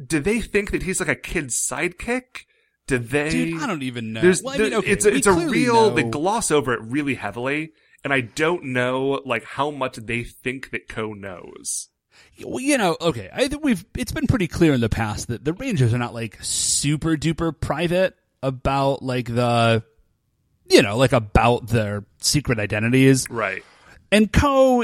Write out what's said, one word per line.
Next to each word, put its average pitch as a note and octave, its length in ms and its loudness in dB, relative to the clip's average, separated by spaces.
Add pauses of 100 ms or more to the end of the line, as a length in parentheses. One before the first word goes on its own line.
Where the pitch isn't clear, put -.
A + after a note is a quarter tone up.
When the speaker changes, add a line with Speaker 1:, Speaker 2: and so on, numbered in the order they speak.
Speaker 1:
do D#3 140 -2
they G#3 220 0
think G3+ 300 -2
that D#3+ 120 -4
he's, F3+ 160 -4
like, D3+ 100 -2
a B2+ 60 -2
kid's C#3+ 440 -6
sidekick? F3+ 840 -6 (400)
Do C3 140 0
they C#3+ 300 -2
Speaker 2:
Dude, E3 320 -2
I D4 60 -4
don't D#3+ 160 -4
even A#2+ 300 -6
know. A2+ 80 -6
Speaker 1:
There's, F3+ 220 6
Speaker 2:
Well, - 100 -6
I A3 40 -4
Speaker 1:
there, G#3+ 100 2
Speaker 2:
mean, A#3+ 80 -4
okay, G3 160 0
Speaker 1:
it's G3+ 140 0
a, G#3 60 6
Speaker 2:
we B3 60 2
Speaker 1:
it's C4+ 100 0
a G3 60 6
Speaker 2:
clearly E4 180 0 (140)
Speaker 1:
real, A3+ 260 6
they B2+ 120 0
Speaker 2:
know. A#2 60 -4
Speaker 1:
gloss F3+ 420 -2
over C#3 220 2
it A2 100 -4
really C3+ 320 -4
heavily, C3 560 -6 (320)
and C#3 100 -2
I C3+ 80 2
don't D#3 440 -2
know, C3 600 -2
like, A#2 180 -2
how D3 280 -4
much C3 260 -6
they A#2 260 -6
think B2+ 480 -10
that - 160 -10
Ko A2 260 -8
knows. - 760 -12 (560)
Speaker 2:
Well, - 180 -8
you C#4 140 2
know, F#3+ 240 2
okay, C#3 320 -2
I C4 140 0
think D4 160 -6
we've, A3+ 200 0 (140)
it's B3 140 -8
been D4+ 160 -2
pretty G3 200 2
clear D#3+ 260 4
in B2+ 80 2
the A2+ 80 0
past G#2+ 380 -4
that A#2 160 -8
the D#3 100 -2
Rangers F3+ 400 0
are B2 40 0
not, A#2+ 160 -4
like, A#2 280 -10
super D#3 760 -2
duper D#3+ 420 -2
private F3 560 -2 (280)
about, C#3 600 0
like, B2+ 300 -2
the, A#2 500 4 (840)
you F#4 120 8
know, G#2 160 0
like, C3 160 4
about A#2 540 2
their G#2 380 -2 (140)
secret C3 400 0
identities. A#2+ 680 4
Speaker 1:
Right. G2+ 340 -4 (480)
Speaker 2:
And G#3+ 200 6
Ko C4 520 4